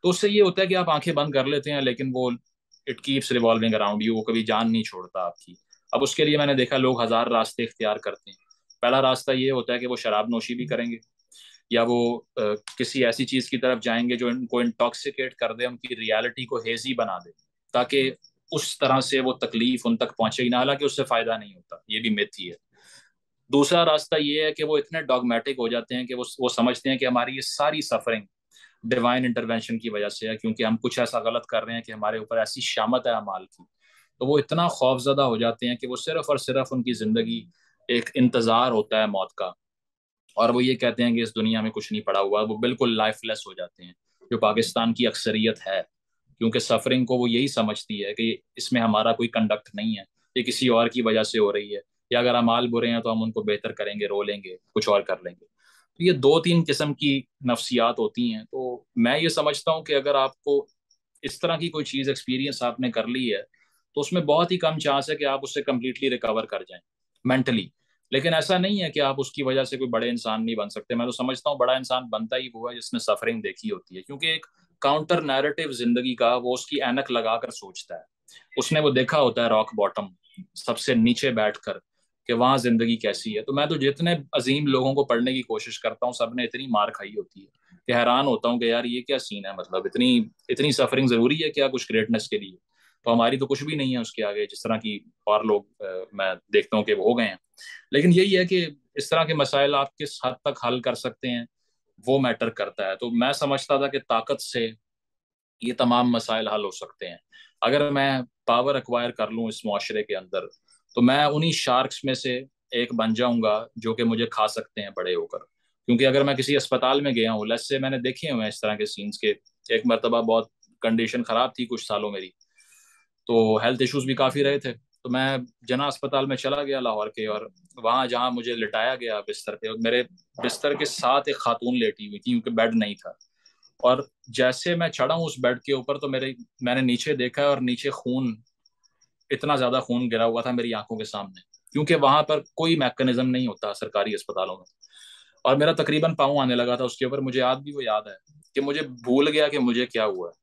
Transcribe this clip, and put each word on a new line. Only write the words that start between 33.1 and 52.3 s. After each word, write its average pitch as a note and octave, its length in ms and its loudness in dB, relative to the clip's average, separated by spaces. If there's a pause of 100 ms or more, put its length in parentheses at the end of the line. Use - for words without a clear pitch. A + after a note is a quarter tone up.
अमाल G2 320 -6
की। - 200 -20 (540)
तो B2+ 60 -4
वो D3 140 4
इतना E3+ 280 0
खौफजदा C3 560 2
हो A#2+ 140 2
जाते A#2 280 -2
हैं A#2+ 120 -2
कि B2+ 100 -10
वो B2 80 -6
सिर्फ D#3+ 340 -4
और C#3+ 100 2
सिर्फ C3 320 0
उनकी B2 220 0
जिंदगी A2+ 580 -2 (380)
एक A#2+ 260 0
इंतजार A#2+ 560 4
होता A2 280 2
है A2 80 2
मौत G2 300 -4
का, F#2 160 -6 (840)
और A#2 140 4
वो B2 100 2
ये B2+ 140 2
कहते A#2+ 280 0
हैं A#2+ 120 4
कि A#2 60 2
इस A2+ 80 -2
दुनिया A2 320 0
में A2 100 -2
कुछ G#2+ 200 -10
नहीं G#2+ 100 -4
पड़ा G2 180 0
हुआ, G2 220 2
वो G#2+ 160 -2
बिल्कुल A#2+ 400 0
lifeless A2 500 -2
हो G2 60 -18
जाते F2+ 300 -14
हैं, F2 120 -20 (360)
जो A#2 60 -2
पाकिस्तान A2+ 560 2
की A#2+ 120 2
अक्सरियत A2 540 0
है, F#2+ 260 -4 (520)
क्योंकि A2+ 220 0
suffering B2 480 2
को B2+ 100 2
वो B2 100 2
यही A#2+ 200 2
समझती G#2+ 520 -2
है G2+ 140 -6
कि A2+ 280 -2 (160)
इसमें B2 240 0
हमारा A2 300 4
कोई A#2 160 0
conduct A2 480 0
नहीं G#2+ 200 -2
है, G2 100 -16 (320)
ये B2 60 0
किसी B2 260 0
और A#2 200 4
की B2 120 -2
वजह A2 220 2
से A2 160 -2
हो G2+ 120 4
रही G#2 200 -4
है, G2+ 100 -8 (300)
या A#2+ 80 4
अगर A#2+ 160 4